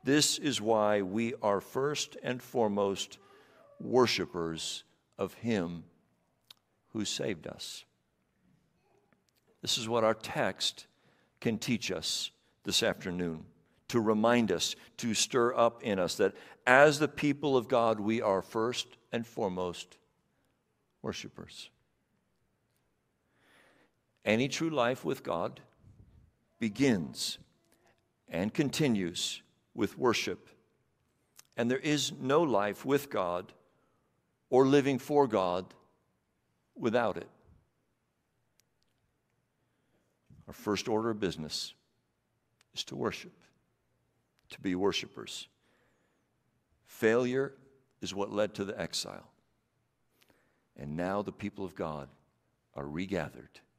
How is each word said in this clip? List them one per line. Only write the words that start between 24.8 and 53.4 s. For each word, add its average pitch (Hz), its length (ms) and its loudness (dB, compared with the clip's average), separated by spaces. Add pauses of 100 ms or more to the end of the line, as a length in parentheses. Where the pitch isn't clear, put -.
with 139 160 -2
God 101 400 -6 (960)
begins 107 800 0 (920)
and 95 240 -4
continues 120 920 -2 (320)
with 104 200 -2
worship. 113 540 0 (1040)
And 120 140 -2
there 131 80 2
is 147 360 -2
no 139 280 2
life 104 420 0
with 139 280 0
God 92 420 -2 (960)
or 131 160 8
living 135 320 4
for 143 300 4
God 92 480 0 (1000)
without 117 440 0
it. - 120 -10 (3250)
Our - 60 -16
first - 340 -2
order 113 240 0
of 107 80 -4
business 80 560 -6 (1000)
is - 120 -8
to - 100 -12
worship. - 500 -8 (1040)
To - 120 -20
be 92 140 -2
worshipers. - 720 -4 (1400)
Failure 127 680 2 (480)
is 95 120 -8
what 98 180 -4
led 104 240 0
to 101 100 -4
the 101 140 -8
exile. 50 520 -8 (1500)
And 73 180 -10
now 95 260 -2
the 98 100 -6
people 101 340 -8
of 87 100 -12
God 76 340 -8 (640)
are 71 120 -8
regathered 82 720 -6 (200)